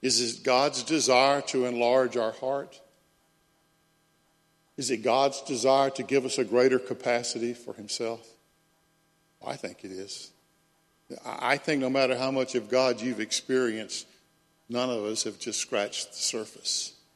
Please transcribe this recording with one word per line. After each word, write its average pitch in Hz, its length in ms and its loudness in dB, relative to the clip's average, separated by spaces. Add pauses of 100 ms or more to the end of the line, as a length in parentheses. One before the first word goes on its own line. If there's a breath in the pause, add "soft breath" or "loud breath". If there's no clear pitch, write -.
Is 120 180 2
it 117 220 -4
God's 131 400 2
desire 135 600 4
to 131 220 0
enlarge 123 540 2
our 110 140 0
heart? 135 460 -6 (2000)
Is 131 140 -4
it 120 80 0
God's 131 440 2
desire 135 480 4
to 135 120 -8
give 131 240 0
us 131 100 -4
a 131 80 2
greater 123 340 4
capacity 120 760 -2
for - 180 -14
himself? 113 540 -8 (1200)
I - 100 -8
think - 260 -12
it 95 100 -14
is. 95 380 -12 (960)
I, 123 280 -2
I 139 40 4
think 143 240 0
no 131 100 0
matter 131 280 2
how 131 120 0
much 131 240 -2
of 110 140 -2
God 123 320 2
you've 113 200 -4
experienced, 110 880 -2 (600 soft breath)
none 123 200 -2
of 117 160 -2
us 110 200 -2
have 107 140 -8
just - 220 -6
scratched - 520 -4
the - 40 -16
surface. - 800 -6 (220)